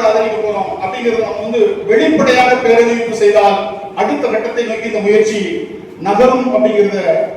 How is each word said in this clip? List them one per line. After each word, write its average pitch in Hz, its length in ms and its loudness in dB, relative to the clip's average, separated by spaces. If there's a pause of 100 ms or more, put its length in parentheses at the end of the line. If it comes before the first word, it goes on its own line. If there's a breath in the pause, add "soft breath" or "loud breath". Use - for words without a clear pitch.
ஆதரிக்க 214 320 0
போறோம் 208 320 -4 (120)
அப்படிங்கறத 233 440 -2
நம்ம - 160 -6
வந்து 226 180 -2 (280)
வெளிப்படையாக 254 760 2
பேரறிவிப்பு 233 520 2
செய்தால் 202 420 4 (420)
அடுத்த 285 260 -2
கட்டத்தை 226 380 -4
நோக்கி 220 260 -6
இந்த 208 100 -4
முயற்சி 208 380 2 (680)
நகரும் 240 480 2
அப்படிங்கிறத 202 580 2 (240)